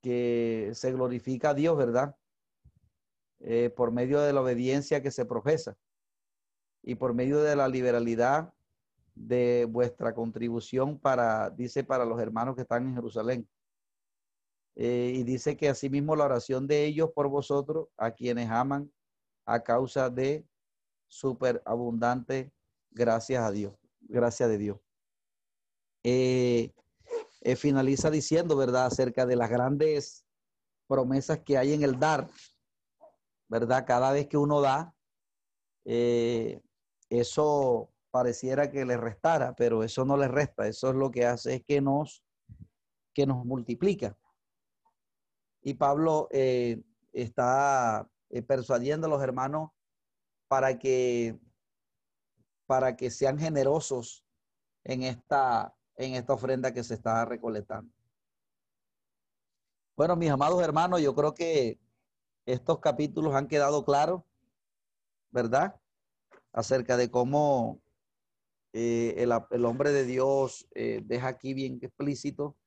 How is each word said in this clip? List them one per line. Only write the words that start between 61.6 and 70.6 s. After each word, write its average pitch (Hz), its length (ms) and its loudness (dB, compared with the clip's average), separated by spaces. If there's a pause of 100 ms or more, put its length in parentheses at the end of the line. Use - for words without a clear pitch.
estos 127 340 0
capítulos 151 540 0
han 139 140 0
quedado 143 360 2
claros, 156 380 2 (1080)
¿verdad? 123 500 0 (720)
Acerca 123 440 0
de 123 140 2
cómo, 127 720 0 (920)
eh, 117 440 0
el, 120 140 2 (180)
el 120 140 0
hombre 135 280 2
de 139 120 2
Dios, 131 720 0